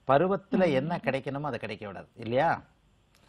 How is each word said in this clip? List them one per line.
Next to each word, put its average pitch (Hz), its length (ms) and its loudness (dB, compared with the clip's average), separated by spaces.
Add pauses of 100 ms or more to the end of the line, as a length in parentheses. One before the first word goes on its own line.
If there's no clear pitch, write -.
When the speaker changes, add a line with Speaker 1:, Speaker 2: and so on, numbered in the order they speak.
Speaker 1:
பருவத்துல 185 580 4
Speaker 2:
ம். 147 100 2
Speaker 1:
என்ன 151 280 -2
கிடைக்கணுமோ 139 460 -4
அதை 113 100 -6
கிடைக்க 107 280 -10
விடாது 90 200 -14 (100)
இல்லையா? 127 340 0 (760)